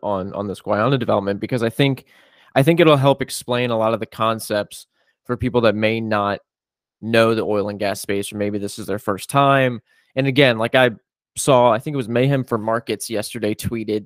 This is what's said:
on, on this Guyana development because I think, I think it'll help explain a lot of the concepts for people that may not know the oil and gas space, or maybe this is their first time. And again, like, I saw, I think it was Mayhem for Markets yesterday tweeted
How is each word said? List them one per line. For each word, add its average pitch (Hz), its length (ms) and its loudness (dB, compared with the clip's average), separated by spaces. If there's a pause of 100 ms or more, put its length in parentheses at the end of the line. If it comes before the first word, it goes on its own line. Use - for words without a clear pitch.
on, 98 300 -4
on 101 140 -6
this 92 120 -8
Guyana 107 380 0
development 101 420 -2
because 113 240 -4
I 117 60 0
think, 139 340 0 (500)
I 135 100 4
think 165 180 4
it'll 156 160 6
help 135 240 2
explain 123 480 -4
a 117 80 -2
lot 110 160 0
of 104 80 -2
the 110 40 -8
concepts 110 840 -4 (360)
for 123 140 -6
people 123 240 0
that 110 140 4
may 110 240 0
not 104 400 -2 (640)
know 113 340 2
the 110 80 0
oil 101 240 -2
and 101 120 -8
gas 98 220 -4
space, 101 300 -4
or 107 60 -12
maybe 104 200 -2
this 101 220 -8
is 107 80 -12
their 95 100 -4
first 101 320 -4
time. 135 520 2 (340)
And 135 100 0
again, 131 320 4
like, 113 160 -2
I 127 180 4 (440)
saw, 123 380 4
I 107 60 0
think 147 160 -8
it - 20 -4
was 120 100 -4
Mayhem 127 380 0
for 120 120 -2
Markets 113 520 -4
yesterday 107 440 -4
tweeted 107 520 -6